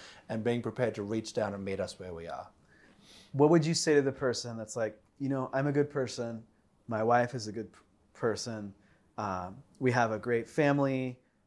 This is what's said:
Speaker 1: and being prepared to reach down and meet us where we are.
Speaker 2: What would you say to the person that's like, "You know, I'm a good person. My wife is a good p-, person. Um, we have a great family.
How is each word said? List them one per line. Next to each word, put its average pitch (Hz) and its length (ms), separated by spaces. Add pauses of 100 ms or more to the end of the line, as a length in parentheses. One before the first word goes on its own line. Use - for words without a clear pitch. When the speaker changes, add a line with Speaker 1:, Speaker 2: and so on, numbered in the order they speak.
(280)
Speaker 1:
and 113 160
being 120 160
prepared 113 360
to 107 60
reach 110 300
down 101 220
and 98 100
meet 95 160
us - 180
where 90 140
we 82 160
are. - 200 (840)
Speaker 2:
What 147 160
would 160 160
you 160 100
say 156 200
to 143 80
the 131 100
person 120 460
that's 110 180
like, 110 240 (180)
"You 135 120
know, 131 240
I'm 135 120
a 147 60
good 143 160
person. 117 560 (420)
My 110 160
wife 120 320
is 107 140
a 107 40
good 107 200
p-, - 60 (360)
person. 107 580 (460)
Um, 95 380 (240)
we 127 100
have 117 220
a 110 60
great 117 300
family. 139 720 (280)